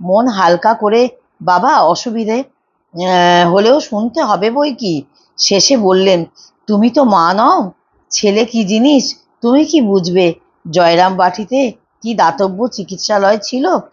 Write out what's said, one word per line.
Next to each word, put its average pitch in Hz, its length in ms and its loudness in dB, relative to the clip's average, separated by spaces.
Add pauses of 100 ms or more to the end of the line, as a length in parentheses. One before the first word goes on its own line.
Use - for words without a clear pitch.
মন 196 260 0
হালকা 190 460 2
করে 226 360 0 (320)
বাবা, 180 360 2
অসুবিধে, 220 640 -2 (600)
আহ, 175 480 2
হলেও 226 260 4
শুনতে 233 440 -4
হবে 208 280 -2
বই 285 220 -2
কি।" 175 300 -6 (340)
শেষে 226 400 0
বললেন, 185 480 2 (420)
"তুমি 214 220 0
তো 277 140 0
মা 185 300 2
নও, 240 380 0 (380)
ছেলে 208 360 0
কি 226 180 -4
জিনিস 226 540 0 (240)
তুমি 269 240 2
কি 302 160 0
বুঝবে? 185 520 0 (360)
জয়রাম 175 460 2
বাটিতে 214 560 -2 (300)
কি 226 140 -6
দাতব্য 196 520 0
চিকিৎসালয় 202 760 -2
ছিল? 262 240 -4 (260)